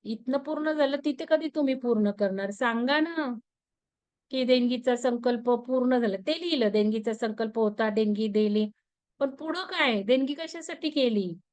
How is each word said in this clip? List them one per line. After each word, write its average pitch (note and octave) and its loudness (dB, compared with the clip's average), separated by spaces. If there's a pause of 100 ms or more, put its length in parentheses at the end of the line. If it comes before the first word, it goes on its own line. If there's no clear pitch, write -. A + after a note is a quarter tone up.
इथनं A3+ -6
पूर्ण D4+ -4
झालं, C#4+ 0
तिथे D4+ -4
कधी D#4 2
तुम्ही C#4 0
पूर्ण A3 0
करणार? G3 -2
सांगा B3 0
ना, D#4 -2 (960)
की C4 0
देणगीचा B3 4
संकल्प A#3+ 0
पूर्ण B3+ 2
झाला. G3+ 0
ते D#4 -2
लिहिलं, D4 2
देणगीचा G#3+ 0
संकल्प A3 -4
होता, A3 0
देणगी G#3+ 0
दिली. G#3+ 2 (520)
पण C#4 -2
पुढं D#4+ -6
काय? C#4+ 0
देणगी C4+ 2
कशासाठी E4 -8
केली? A3 2 (200)